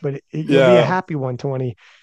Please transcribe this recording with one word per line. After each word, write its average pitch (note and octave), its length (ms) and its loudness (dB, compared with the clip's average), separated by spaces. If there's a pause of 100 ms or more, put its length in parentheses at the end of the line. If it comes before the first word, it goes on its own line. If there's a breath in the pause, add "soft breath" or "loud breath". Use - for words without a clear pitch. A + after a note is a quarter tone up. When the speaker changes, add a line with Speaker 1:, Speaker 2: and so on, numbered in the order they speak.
Speaker 1:
but C#3+ 120 -6
it, B2 180 -14
it, D#3+ 140 -8
you'll C3+ 200 4
be B2 100 6
a - 0 -
Speaker 2:
Yeah. - 100 4
Speaker 1:
happy F3+ 300 -4
one C3 200 -6
twenty. C3 400 -6 (280 soft breath)